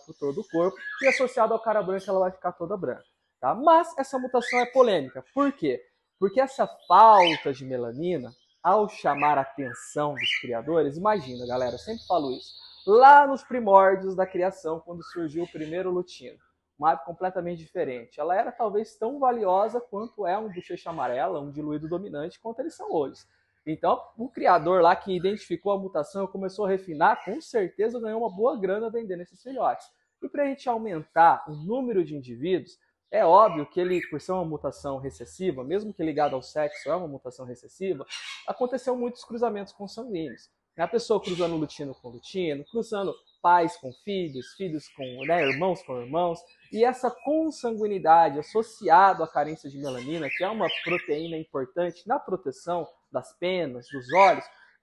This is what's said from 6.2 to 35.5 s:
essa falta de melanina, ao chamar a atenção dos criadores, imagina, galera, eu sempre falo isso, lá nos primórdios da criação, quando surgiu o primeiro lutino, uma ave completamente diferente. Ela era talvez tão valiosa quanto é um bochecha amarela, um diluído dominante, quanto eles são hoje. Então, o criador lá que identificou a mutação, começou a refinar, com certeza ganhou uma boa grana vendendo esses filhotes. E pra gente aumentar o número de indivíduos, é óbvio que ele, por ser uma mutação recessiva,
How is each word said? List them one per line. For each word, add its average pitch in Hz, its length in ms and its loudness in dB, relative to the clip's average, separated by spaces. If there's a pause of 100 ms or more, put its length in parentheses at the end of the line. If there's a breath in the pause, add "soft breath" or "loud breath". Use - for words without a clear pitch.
essa 262 260 0 (200)
falta 180 680 8
de 131 120 -14
melanina, 127 680 -6 (320)
ao 202 260 4
chamar 147 500 0
a 135 40 2
atenção 143 720 -6
dos - 280 -4
criadores, 143 560 -2
imagina, 143 500 -2
galera, 123 280 -2
eu - 40 -10
sempre 226 280 -12
falo 151 260 0
isso, - 200 -14 (340 loud breath)
lá 269 400 10
nos 269 180 -4
primórdios 190 720 4
da 185 100 0
criação, 175 540 -4
quando 170 240 -14
surgiu 165 400 -6
o - 80 -10
primeiro 170 380 -6
lutino, 175 480 -8 (400)
uma 156 140 2
ave 170 120 -6
completamente 175 540 -6
diferente. 139 600 -8
Ela 165 160 -2
era 233 160 -2
talvez 214 460 -4
tão 277 240 -6
valiosa 220 600 2
quanto 208 460 -10
é 180 120 0
um 220 120 -8
bochecha 175 400 -12
amarela, 147 480 -2
um 143 140 -10
diluído 151 360 -6
dominante, 175 520 -8
quanto 233 200 -8
eles 311 140 -8
são 415 160 -10
hoje. 147 320 -2 (420)
Então, 190 380 -2 (140)
o 240 120 -8
criador 180 520 4
lá 175 160 6
que 185 180 -6
identificou 190 580 -4
a 196 60 -2
mutação, 190 480 -6
começou 190 380 -8
a 185 40 -2
refinar, 190 560 0
com 262 160 -8
certeza 226 600 -2
ganhou 226 220 -6
uma 202 120 -4
boa 226 240 0
grana 202 320 -2
vendendo 208 300 -6
esses - 220 -20
filhotes. 233 440 -2 (360)
E 277 60 -8
pra 285 180 -2
gente 269 220 -6
aumentar 170 800 2
o 151 60 -12
número 196 520 -2
de 147 120 -10
indivíduos, 131 600 -6 (300)
é 208 160 0
óbvio 170 420 6
que - 140 -4
ele, 180 280 -2
por 147 120 -8
ser - 120 -8
uma 185 120 -4
mutação 147 540 -8
recessiva, 131 640 -8